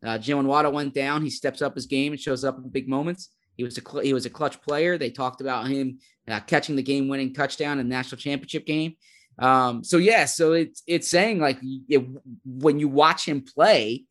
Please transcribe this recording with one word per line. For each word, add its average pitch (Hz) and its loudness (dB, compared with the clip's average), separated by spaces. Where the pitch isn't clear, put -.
Uh, 113 -4
Jalen 135 0
Waddle 143 4
went 143 -4
down. 143 -2
He 147 -4
steps - -4
up 143 -2
his 127 -10
game 139 0
and 139 -10
shows 131 -4
up 131 -2
in 131 -16
big 131 -6
moments. 147 -4
He 123 -6
was 123 -8
a - -10
cl-, 143 -8
he 139 2
was 127 -2
a 120 -8
clutch - -6
player. 160 0
They 143 -4
talked 127 -6
about 127 -4
him, 135 -2
uh, 107 -4
catching 147 0
the 135 0
game-winning 135 -2
touchdown 143 -2
in 123 -2
the 123 -2
national 127 -6
championship 143 -6
game. 156 -2
Um, 127 4
so 175 2
yeah, 185 6
so 160 2
it's, 165 0
it's 165 -2
saying, 190 2
like, 139 2
y-, 131 -8
it, 135 4
when 135 2
you 147 0
watch 147 4
him 147 -2
play 135 2